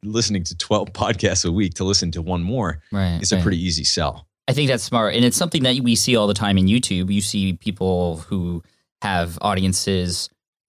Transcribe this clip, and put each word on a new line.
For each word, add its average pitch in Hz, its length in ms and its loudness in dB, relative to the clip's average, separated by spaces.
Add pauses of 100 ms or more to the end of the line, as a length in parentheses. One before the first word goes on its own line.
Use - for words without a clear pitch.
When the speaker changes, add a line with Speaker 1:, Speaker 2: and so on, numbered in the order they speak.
Speaker 1:
listening 104 420 -2
to 85 120 -10
twelve 101 360 -2
podcasts 104 540 0
a 85 60 0
week 92 220 0
to 95 100 -4
listen 95 280 0
to 85 100 -6
one 87 200 -2
more 92 380 -2 (100)
Speaker 2:
Right, 92 320 0
Speaker 1:
is - 100 -2
a 101 40 4
Speaker 2:
right. 90 60 2
Speaker 1:
pretty 87 200 2
easy 80 220 -2
sell. - 420 -2 (220)
Speaker 2:
I 135 40 2
think 143 160 2
that's 123 140 0
smart. 110 320 0
And 120 100 4
it's 120 120 2
something 165 260 0
that 127 180 2
we 120 140 4
see 120 220 2
all 104 100 4
the 101 80 2
time 101 240 2
in 92 80 6
YouTube. 98 460 2
You 101 80 2
see 98 340 -2
people 90 640 -2 (100)
who 87 340 -4 (400)
have 85 380 -2
audiences 92 880 0 (400)